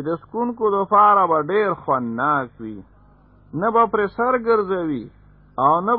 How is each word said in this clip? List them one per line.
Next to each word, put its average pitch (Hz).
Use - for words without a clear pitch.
د -
څکونکو 233
دپاره 202
به 156
ډېر 208
خوندناک 131
وي. 110
نه 190
به 226
پرې 208
سر 247
ګرځوي 185
او 156
نه 233